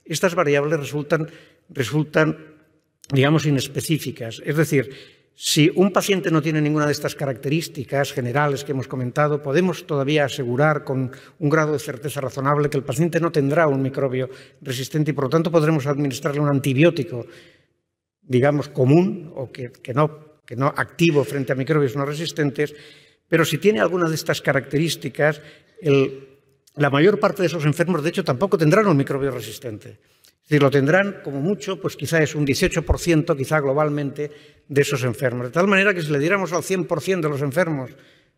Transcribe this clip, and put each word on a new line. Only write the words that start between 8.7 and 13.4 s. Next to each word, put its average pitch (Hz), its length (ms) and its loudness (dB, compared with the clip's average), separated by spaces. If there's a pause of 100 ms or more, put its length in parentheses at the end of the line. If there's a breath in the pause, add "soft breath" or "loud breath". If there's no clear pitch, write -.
hemos 131 140 -4
comentado, 143 560 -2
podemos 156 440 0
todavía 147 400 0
asegurar 143 580 0
con 131 260 -2 (280 loud breath)
un 151 100 0
grado 151 240 2
de 147 60 0
certeza 143 420 -8
razonable 139 480 0
que 143 80 -2
el 131 80 -2
paciente 151 340 0
no 165 140 0
tendrá 151 340 2